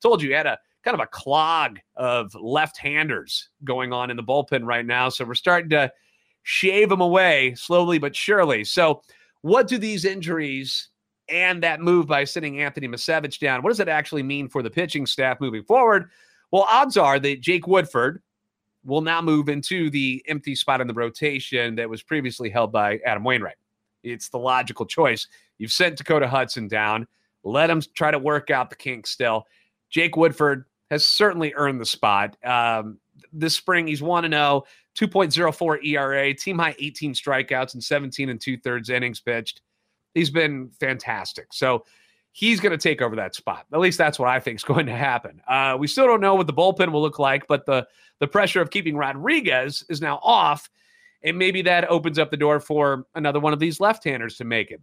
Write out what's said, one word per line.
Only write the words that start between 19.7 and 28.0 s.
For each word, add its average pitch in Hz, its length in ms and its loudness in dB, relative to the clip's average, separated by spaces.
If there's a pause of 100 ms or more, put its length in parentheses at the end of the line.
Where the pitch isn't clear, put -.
the 135 360 -2
empty 143 280 -6
spot 131 260 0
in 123 60 -2
the 117 80 -6
rotation 120 800 -4
that 117 120 -4
was 113 140 -12
previously 127 480 -6
held 110 220 0
by 104 340 0
Adam 107 180 0
Wainwright. 117 340 -2 (440)
It's 120 280 -12
the 127 100 -8
logical 127 480 -2
choice. 127 400 0 (320)
You've 110 120 -8
sent 170 260 0
Dakota 147 300 0
Hudson 123 400 -2
down. 107 380 -2 (380)
Let 143 260 2
him 160 140 0 (100)
try 156 160 0